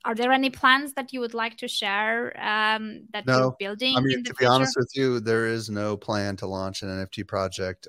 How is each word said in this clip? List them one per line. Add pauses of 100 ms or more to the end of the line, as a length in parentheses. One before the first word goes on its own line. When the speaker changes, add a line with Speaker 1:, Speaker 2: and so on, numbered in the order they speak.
Speaker 1:
are
there
any
plans
that
you
would
like
to
share,
um,
that
you're
Speaker 2:
No.
Speaker 1:
building
Speaker 2:
I
mean,
Speaker 1:
in
the
Speaker 2:
to
be
honest
Speaker 1:
future?
Speaker 2:
with
you,
there
is
no
plan
to
launch
an
N
F
T
project.